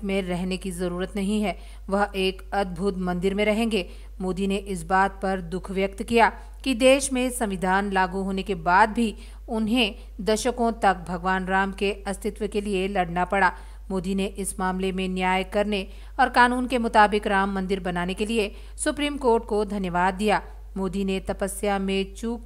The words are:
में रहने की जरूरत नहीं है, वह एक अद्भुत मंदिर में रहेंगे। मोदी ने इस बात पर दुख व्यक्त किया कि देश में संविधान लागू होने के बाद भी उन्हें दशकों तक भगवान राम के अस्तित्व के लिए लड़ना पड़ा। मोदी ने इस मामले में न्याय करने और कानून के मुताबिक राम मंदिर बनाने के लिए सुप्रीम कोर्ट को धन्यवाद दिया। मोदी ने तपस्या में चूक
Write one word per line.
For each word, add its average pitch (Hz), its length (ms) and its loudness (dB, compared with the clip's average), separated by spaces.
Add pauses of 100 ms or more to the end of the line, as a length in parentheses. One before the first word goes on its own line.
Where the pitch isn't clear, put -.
में 196 180 0
रहने 180 340 -2
की 190 140 -6
जरूरत 180 460 -4
नहीं 208 260 0
है, 180 160 -2 (320)
वह 202 260 2
एक 190 380 -2
अद्भुत 196 440 0
मंदिर 180 360 0
में 208 100 2
रहेंगे। 214 460 0 (300)
मोदी 185 260 -2
ने 196 100 2
इस 196 280 -6
बात 190 260 4
पर 190 300 -2
दुख 175 300 -6
व्यक्त 196 320 -2
किया 226 300 4 (320)
कि 269 100 0
देश 262 380 6
में 254 180 0
संविधान 196 600 0
लागू 185 300 0
होने 190 200 -2
के 196 120 -2
बाद 180 360 6
भी 220 260 0 (320)
उन्हें 220 460 0 (260)
दशकों 233 520 2
तक 190 360 2
भगवान 185 380 -2
राम 190 260 2
के 202 340 -2
अस्तित्व 202 420 -4
के 208 120 -4
लिए 196 280 0
लड़ना 180 360 0
पड़ा। 196 280 4 (380)
मोदी 190 240 -2
ने 196 100 0
इस 202 360 -6
मामले 185 320 -2
में 185 160 -2
न्याय 185 360 0
करने 208 440 -2 (320)
और 254 80 6
कानून 247 380 4
के 247 120 0
मुताबिक 214 480 4
राम 196 280 2
मंदिर 190 260 -2
बनाने 175 340 -2
के 208 120 -2
लिए 214 220 0 (280)
सुप्रीम 294 400 0
कोर्ट 233 280 2
को 208 200 0
धन्यवाद 190 500 0
दिया। 190 280 2 (340)
मोदी 190 280 -2
ने 190 160 0
तपस्या 196 580 -2
में 196 360 -2
चूक 233 320 -6